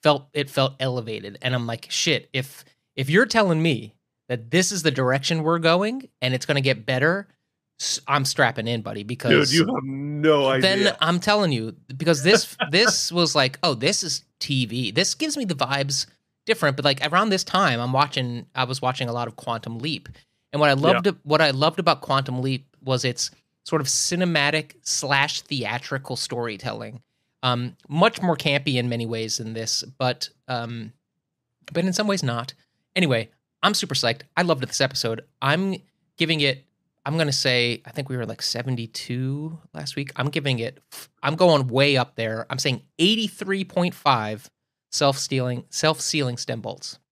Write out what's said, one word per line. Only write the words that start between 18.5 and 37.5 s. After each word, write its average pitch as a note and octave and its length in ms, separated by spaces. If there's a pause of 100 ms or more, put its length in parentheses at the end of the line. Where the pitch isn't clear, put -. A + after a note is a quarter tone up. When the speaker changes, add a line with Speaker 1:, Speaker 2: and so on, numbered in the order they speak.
Speaker 1:
I C3 80
was B2+ 180
watching B2+ 280
a A#2 40
lot A#2+ 140
of - 80
Quantum A#2 440
Leap. D3 300 (440)
And D3 60
what D3 100
I C#3 40
Speaker 2:
Yeah. D3+ 200
Speaker 1:
loved, F#3+ 140 (160)
what D3+ 180
I D3 100
loved D3+ 280
about D#3+ 220
Quantum C3 400
Leap C3 260 (140)
was C3 220
its B2 280 (320)
sort D#3 180
of C#3 60
cinematic D#3 960
slash C#3 580
theatrical B2+ 720
storytelling. A2+ 840 (400)
Um, B2 340 (140)
much F#3+ 320
more E3+ 160
campy C#3 380
in B2 140
many A#2 180
ways A2+ 300
than A2+ 160
this, A2+ 300 (140)
but, B2+ 320 (180)
um, A#2 460 (800)
but E3+ 100
in F#3 100
some G#3+ 120
ways G3+ 160
not. A#2+ 320 (420)
Anyway, B2+ 360 (320)
I'm A#2 100
super - 220
psyched. A#2+ 260 (160)
I F3 60
loved D#3+ 180
this - 200
episode. A#2 440 (160)
I'm F3 360 (380)
giving D#3+ 260
it, C3+ 220 (440)
I'm D3+ 100
gonna D3+ 140
say, B2 560